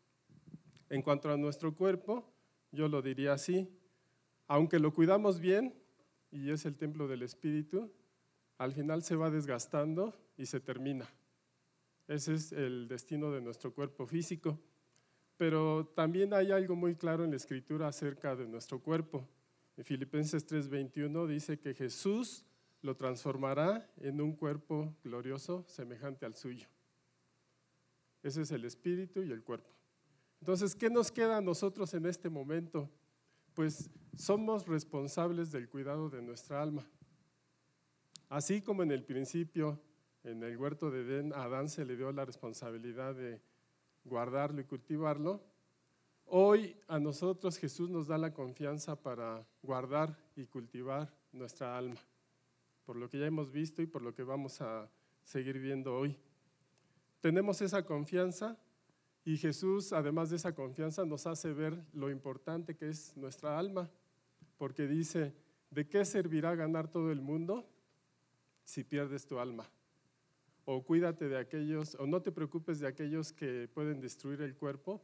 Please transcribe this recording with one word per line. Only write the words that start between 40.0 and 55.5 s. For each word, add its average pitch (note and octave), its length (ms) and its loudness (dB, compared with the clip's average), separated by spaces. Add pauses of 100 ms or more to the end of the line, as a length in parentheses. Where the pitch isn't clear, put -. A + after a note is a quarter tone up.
en A2+ 220 -8
el A#2 120 -6
huerto C#3+ 360 -2
de C3 80 -2
Edén, C#3 320 -2
a C#3 100 -4
Adán C3 260 -2
se D3+ 160 -4
le B2+ 120 -4
dio C3 160 -2
la C#3 120 -4
responsabilidad A#2+ 920 -8
de A#2+ 260 -8 (640)
guardarlo C3 540 0
y C3 40 -8
cultivarlo, D3+ 800 -2 (840)
hoy G3 500 10 (120)
a D#3+ 100 2
nosotros E3+ 580 2
Jesús E3+ 320 -2
nos E3+ 180 0
da D#3 120 2
la D#3+ 160 0
confianza C#3+ 680 -4
para A2+ 440 -6 (160)
guardar C3+ 600 0 (140)
y C3+ 80 -8
cultivar B2+ 680 -6 (220)
nuestra B2 460 -8
alma, B2 180 -4 (880)
por A#2+ 120 -12
lo B2 120 -6
que C#3 100 -6
ya C#3+ 60 -2
hemos D#3 260 -2
visto D#3 300 -4
y E3 60 0
por D3 160 -8
lo A#2+ 120 -6
que C3 80 -8
vamos C3+ 380 -4
a A2 300 -6 (320)
seguir C3 360 -4